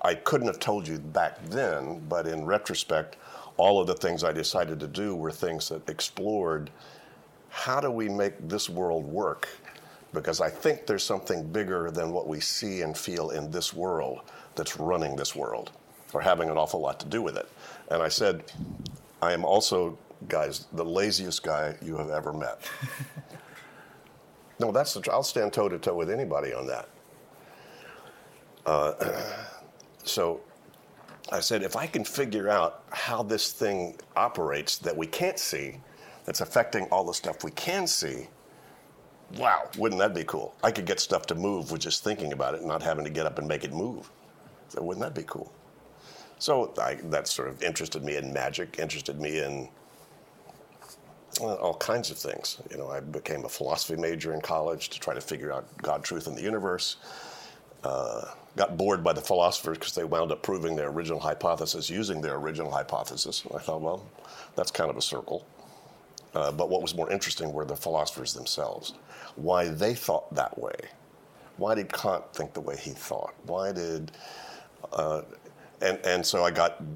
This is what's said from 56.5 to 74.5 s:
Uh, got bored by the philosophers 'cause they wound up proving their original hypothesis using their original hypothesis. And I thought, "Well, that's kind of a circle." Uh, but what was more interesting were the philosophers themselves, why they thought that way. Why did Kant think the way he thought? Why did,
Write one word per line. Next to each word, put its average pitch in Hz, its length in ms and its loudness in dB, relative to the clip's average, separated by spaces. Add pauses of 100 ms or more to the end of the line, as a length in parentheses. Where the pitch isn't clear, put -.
Uh, 65 400 -2 (320)
got 92 200 2
bored 98 260 4
by 85 100 6
the 76 80 2
philosophers 87 580 4
'cause - 160 -6
they 85 100 0
wound 82 260 2
up 76 120 -2
proving 82 340 0
their 73 120 0
original 80 320 -2
hypothesis 80 680 0
using 95 320 -2
their 73 160 -2
original 78 340 -2
hypothesis. - 720 -2
And - 120 -8
I - 20 -2
thought, 80 220 -2
"Well, 87 240 -2 (520)
that's - 140 0
kind 80 200 2
of 58 60 -2
a - 60 -2
circle." - 420 -4 (920)
Uh, 73 180 2
but 82 160 2
what 90 140 2
was 82 120 -4
more 82 160 -2
interesting 82 420 -2
were 76 120 -2
the 73 120 -4
philosophers 76 580 0
themselves, 62 600 -4 (420)
why 87 320 4
they 95 260 2
thought - 400 0
that 67 240 0
way. - 320 -6 (640)
Why 104 180 2
did 101 180 -2
Kant 95 400 0
think 73 220 -6
the 80 60 -6
way 71 160 -4
he 71 140 -8
thought? - 440 -6 (100)
Why 95 280 -2
did, 82 400 -4 (800)